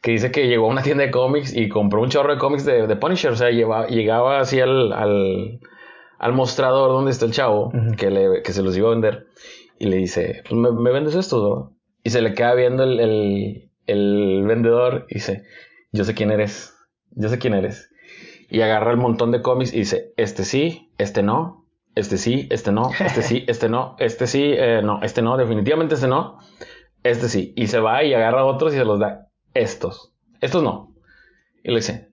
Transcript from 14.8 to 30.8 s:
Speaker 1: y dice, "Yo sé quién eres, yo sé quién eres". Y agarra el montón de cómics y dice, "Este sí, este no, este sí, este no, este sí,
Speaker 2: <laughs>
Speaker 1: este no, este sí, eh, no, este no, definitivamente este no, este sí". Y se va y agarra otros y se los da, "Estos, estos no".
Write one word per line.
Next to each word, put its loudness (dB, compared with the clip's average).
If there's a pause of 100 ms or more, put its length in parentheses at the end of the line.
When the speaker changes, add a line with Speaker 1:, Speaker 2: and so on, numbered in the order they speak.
Speaker 1:
y -10
dice, -6 (480)
"Yo 0
sé -4
quién 0
eres, -4 (380)
yo -4
sé -2
quién -2
eres". -4 (640)
Y 0
agarra 2
el 2
montón 2
de 0
cómics 0
y 0
dice, -4
"Este -2
sí, -4
este -2
no, -2 (300)
este -2
sí, -2
este -2
no, 2 (100)
este -2
sí, -2
Speaker 2:
<laughs> -4
Speaker 1:
este -2
no, -4
este -2
sí, 0
eh, 2
no, -2
este -2
no, 2
definitivamente 0
este 0
no, -2 (680)
este 0
sí". -4
Y 0
se 0
va 2
y 2
agarra 2
otros 0
y -2
se 2
los 0
da, -4 (260)
"Estos, -4 (280)
estos 0
no". -6 (680)